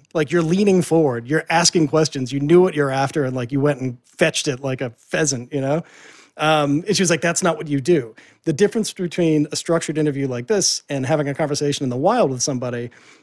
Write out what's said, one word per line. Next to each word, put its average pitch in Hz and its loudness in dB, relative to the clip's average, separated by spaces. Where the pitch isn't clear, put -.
Like, 156 0
you're 170 2
leaning 185 2
forward. 139 0
You're 151 -2
asking 165 2
questions. 139 0
You 139 -2
knew 165 6
what 185 4
you're 143 0
after, 139 0
and, 127 -2
like, 123 -4
you 139 0
went 143 2
and 123 -4
fetched - 0
it 131 -2
like 135 -6
a 123 -4
pheasant, 139 -4
you 139 -2
know?" 147 -2
Um, 151 2
and 202 0
she 196 2
was 175 2
like, 170 0
"That's 170 -2
not 170 0
what 151 -10
you 139 0
do." 127 0
The 165 -2
difference 202 0
between 160 0
a - -6
structured 165 -2
interview 139 -2
like 120 -6
this - -2
and 135 -4
having 147 0
a 139 -4
conversation 147 -2
in 131 -2
the 120 -4
wild 180 2
with 127 -6
somebody 123 -4